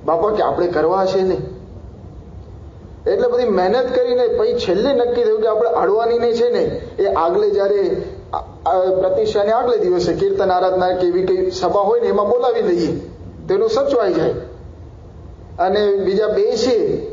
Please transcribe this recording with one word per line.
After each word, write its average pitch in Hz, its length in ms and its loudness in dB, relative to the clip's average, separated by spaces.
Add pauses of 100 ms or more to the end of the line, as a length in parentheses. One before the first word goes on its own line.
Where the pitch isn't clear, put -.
બાપા 165 260 0
કે, 214 120 0
"આપણે 156 240 0
કરવા 170 400 2
છે 190 140 0
ને." 185 160 2 (1700)
એટલે 247 220 2
બધી 240 200 2
મહેનત 202 460 2
કરીને 247 320 2
પછી 220 260 2
છેલ્લે 233 420 0
નક્કી 240 300 2
થયું 214 160 2
કે 226 60 2
આપણે 220 220 2
અડવાણીને 226 640 2
છે 233 180 2
ને, 165 300 -2 (180)
એ 196 140 2
આગલે 185 380 2
જ્યારે 196 520 0 (300)
આ, 151 40 -4 (340)
આ 185 100 4
પ્રતિષ્ઠાને 190 720 2
આગલે 247 260 2
દિવસે 180 340 2
કીર્તન 196 380 0
આરાધના 185 420 2
કે 180 140 0
એવી 180 200 2
કઈ 185 240 0
સભા 185 300 0
હોય 220 200 2
ને 214 60 0
એમાં 202 220 2
બોલાવી 240 340 2
લઈએ, 165 380 0 (480)
તેનું 220 200 2
સચવાઈ 262 440 2
જાય. - 180 0 (1300)
અને 196 380 2
બીજા 196 320 0
બે 220 280 2
છે 226 560 0